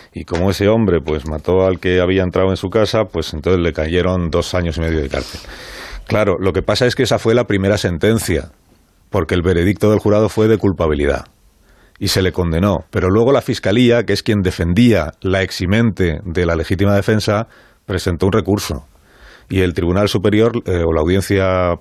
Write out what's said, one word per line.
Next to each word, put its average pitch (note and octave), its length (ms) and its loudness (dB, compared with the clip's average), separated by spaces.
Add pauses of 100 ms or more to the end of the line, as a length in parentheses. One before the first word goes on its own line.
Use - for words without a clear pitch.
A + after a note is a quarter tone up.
(140)
Y E2 100 -12
como F2 260 -2
ese G2 200 2
hombre, G#2 320 2
pues, D2 260 -4
mató F2 380 0
al F#2+ 140 0
que F2+ 200 0
había F#2 240 2
entrado F#2 280 0
en F#2 40 0
su F#2+ 140 -6
casa, A2 420 0
pues - 220 -6
entonces F2 280 0
le E2+ 120 0
cayeron F2 560 -2
dos F2 260 -2
años E2+ 220 -2
y F2 40 -4
medio E2 200 -2
de C#2 80 -6
cárcel. - 320 -8 (680)
Claro, G#2 320 0
lo F#2+ 140 0
que F#2 80 0
pasa G#2 240 0
es B2 100 0
que C#3 80 0
esa A2 160 0
fue A2+ 160 2
la B2 80 2
primera G2+ 340 0
sentencia, F#2+ 760 0 (580)
porque F#2 260 0
el F2+ 60 0
veredicto F2+ 500 2
del G#2 80 2
jurado G#2 300 2
fue A2 180 0
de A2 100 4
culpabilidad D2 680 0 (720)
y G2+ 80 -4
se G2 140 0
le F#2 100 2
condenó. F2 460 0 (140)
Pero F2+ 180 0
luego A#2 240 4
la B2+ 80 2
Fiscalía, A#2 600 2
que G2 100 -2
es G2+ 100 -2
quien G#2+ 180 0
defendía F2 680 2 (100)
la F#2+ 220 0
eximente F#2 800 0
de F2 220 -2
la E2+ 100 0
legítima G2 400 0
defensa, G#2+ 520 0 (380)
presentó F#2 420 -2
un F#2+ 40 2
recurso. F2+ 540 -2 (640)
Y F#2+ 120 0
el F2+ 120 0
Tribunal F2+ 340 0
Superior, G#2+ 580 0
eh, F2+ 200 -2
o E2 80 0
la D#2 80 0
Audiencia F#2 800 0